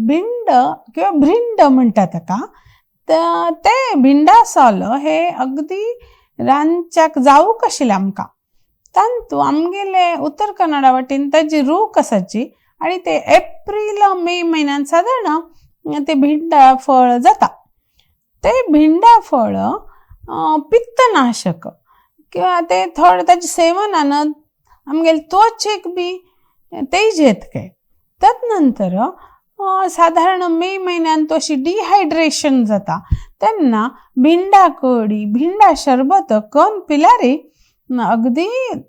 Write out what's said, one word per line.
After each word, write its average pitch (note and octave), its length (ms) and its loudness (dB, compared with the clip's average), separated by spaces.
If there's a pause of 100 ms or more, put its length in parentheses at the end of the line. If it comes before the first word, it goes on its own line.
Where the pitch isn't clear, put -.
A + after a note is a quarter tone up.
भिंड G#4+ 420 -2 (460)
किंवा F#4+ 160 -2
भिंड F#4+ 500 2
म्हणटा B3+ 440 2
ताका. F#3 400 -6 (640)
त-, E4+ 440 0
ते A#4+ 420 -2
भिंडा D4+ 480 4
सॉल A#3+ 380 2
हे D4 460 -2
अगदी F4 720 -8 (400)
रांदच्याक D#4 800 0
जावूंक D#4 460 4
आशिल्लें A#3+ 300 -2
आमकां. G3 300 -4 (680)
तांतू A4+ 420 -2
आमगेले F4 800 -2
उत्तर D#4 340 -6
कन्नडा D4 400 0
वाटेन C#4 380 -2
ताजी D#4 320 0
रूख F4+ 360 -2
आसाची G#3+ 580 -4 (260)
आनी E4+ 160 -4
ते E4+ 180 -4
एप्रील G4+ 1080 -2
मे F4 180 -4
म्हयन्यान D4+ 420 -2
सादारण E4 1200 -4
ते D#4 100 -2
भिंडा D4 640 4
फळ B3+ 420 2
जाता. C#4 300 2 (960)
ते B4 280 0
भिंडा E4+ 480 6
फळ, G#3+ 380 -2 (720)
अ, D#4 280 -2
पित्तनाशक G#4 1120 0 (640)
किंवा F4+ 280 -2
ते F4+ 260 -2
थोडे F4 420 2
ताजे F4 200 2
सेवनान E4+ 680 -2 (760)
आमगेले D#4+ 320 0
त्वचेक G4+ 680 -2
बी F4+ 380 -8 (480)
तेज F4+ 480 -2
येतके. F#3+ 460 0 (560)
तद A#4 200 4
नंतर, B3+ 680 -2 (500)
अ, F#4+ 280 -2
साधारण E4+ 560 0
मे F4 340 -4
म्हयन्यान E4 480 -2
तो D#4 100 -2
अशी D4+ 200 -4
डिहायड्रेशन D#4+ 1120 0
जाता G3+ 340 -4 (420)
तेन्ना C4 460 0 (300)
भिंडा F4+ 500 4
कडी, A3 580 -2
भिंडा E4+ 520 2
शरबत C#4 560 0 (200)
करून F#4+ 260 2
पिल्यार E4 560 2 (680)
अगदी A#3+ 460 -2 (400)